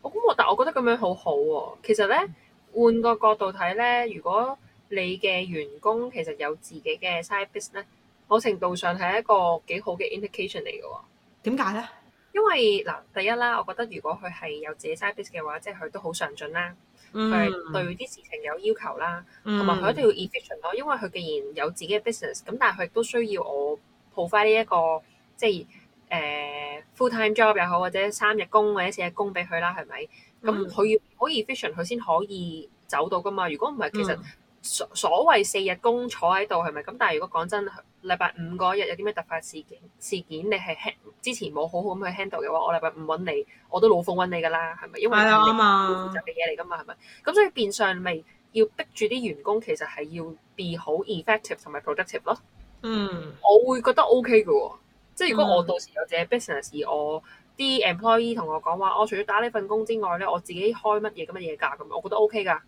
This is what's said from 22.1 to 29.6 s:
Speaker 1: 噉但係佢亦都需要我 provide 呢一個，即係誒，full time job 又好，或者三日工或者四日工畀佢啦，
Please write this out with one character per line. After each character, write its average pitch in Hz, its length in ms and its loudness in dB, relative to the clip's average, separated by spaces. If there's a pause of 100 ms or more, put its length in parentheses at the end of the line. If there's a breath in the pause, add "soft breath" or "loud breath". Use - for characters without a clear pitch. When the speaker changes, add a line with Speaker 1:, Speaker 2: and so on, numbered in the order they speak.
Speaker 1:
噉 202 120 -8
但 240 140 4
係 185 100 -8
佢 175 40 0
亦 - 40 -14
都 226 140 0
需 233 300 -2
要 175 100 -2
我 143 340 -2 (360)
provide 190 320 2
呢 214 60 6
一 220 140 4
個， 165 360 2 (340 soft breath)
即 233 120 0
係 180 180 0 (440 soft breath)
誒， 147 760 -6 (160)
full 254 100 4
time 220 240 2
job 214 240 6
又 175 120 4
好， 175 100 2
或 180 100 0
者 190 220 0
三 214 240 2
日 196 140 0
工 208 240 4
或 190 120 0
者 196 60 -2
四 196 100 -8
日 180 100 -2
工 202 220 -4
畀 175 140 -4
佢 170 120 -2
啦， 175 180 -2